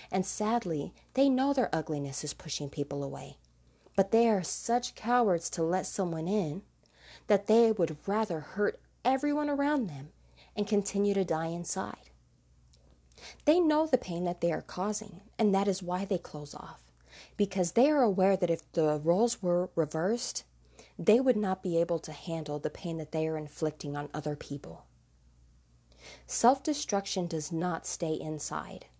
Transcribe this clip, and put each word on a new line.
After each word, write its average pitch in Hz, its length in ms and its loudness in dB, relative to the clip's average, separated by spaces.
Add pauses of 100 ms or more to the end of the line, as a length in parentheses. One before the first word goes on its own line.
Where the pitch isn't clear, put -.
(120)
and 185 120 2
sadly, 190 680 -2 (220)
they 277 140 6
know 269 220 2
their 262 220 0
ugliness 147 500 -2
is 147 100 -6
pushing - 360 -8
people 143 340 -4
away. 139 340 -10 (580)
But 196 160 2
they 233 180 6
are 196 140 2
such - 500 -2
cowards 220 580 2
to 165 120 -2
let 170 240 0
someone 165 400 -2
in 185 340 0 (680)
that 196 200 4
they 226 240 6
would 165 340 0
rather 202 360 0
hurt - 380 -2 (240)
everyone 294 460 0
around 285 380 0
them 143 220 -10 (460)
and 208 120 -2
continue 202 480 0
to 190 100 2
die 160 220 0
inside. - 640 -6 (1300)
They 330 140 6
know 311 280 2
the 277 100 4
pain 180 280 -4
that 175 160 -2
they 170 100 2
are 156 100 -2
causing, 190 600 -6 (180)
and 208 160 4
that 196 120 2
is 190 140 0
why 185 240 -4
they 190 140 0
close 147 340 -10
off, - 280 -14 (540)
because 196 380 0
they 262 160 6
are 302 120 4
aware 190 360 4
that 175 120 2
if - 220 -4
the 151 320 2
roles 196 380 2
were 180 340 2
reversed, 170 720 -2 (520)
they 208 220 6
would 262 160 4
not 196 260 -2
be 170 200 0
able 170 180 0
to 156 140 -12
handle 151 460 -6
the 151 100 -2
pain 165 280 -6
that 156 140 -8
they 160 160 0
are 160 100 -2
inflicting 151 600 -4
on 147 160 -6
other 147 240 -4
people. - 480 -12 (1400)
Self-destruction 233 1000 0
does 160 240 -6
not 170 340 -2
stay 160 280 -4
inside. 156 720 -6 (140)